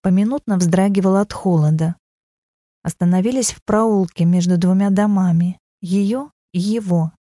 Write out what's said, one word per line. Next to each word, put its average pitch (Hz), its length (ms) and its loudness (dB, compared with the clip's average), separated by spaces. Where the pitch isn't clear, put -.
поминутно 208 560 0
вздрагивал 190 600 2
от 208 160 -2
холода. 160 600 0
Остановились 185 680 0
в - 120 -18
проулке 208 640 0
между 180 320 2
двумя 185 320 0
домами, 185 720 0
ее 202 500 -4
и 180 80 -4
его. 185 520 -2